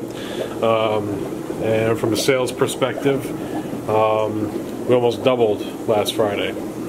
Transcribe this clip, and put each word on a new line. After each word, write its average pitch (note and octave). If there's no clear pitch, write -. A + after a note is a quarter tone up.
Um, A2
and A2
from A2+
a G2+
sales B2+
perspective, C3+
um, G#2+
we B2
almost A#2+
doubled A#2
last G#2
Friday. G2